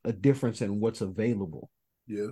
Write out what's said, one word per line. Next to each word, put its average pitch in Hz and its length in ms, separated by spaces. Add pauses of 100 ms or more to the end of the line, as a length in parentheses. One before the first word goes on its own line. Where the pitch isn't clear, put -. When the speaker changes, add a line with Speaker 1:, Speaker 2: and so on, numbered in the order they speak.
Speaker 1:
a 113 80
difference 123 480
in 104 180
what's 110 220
available 98 680 (380)
Speaker 2:
Yeah. 104 240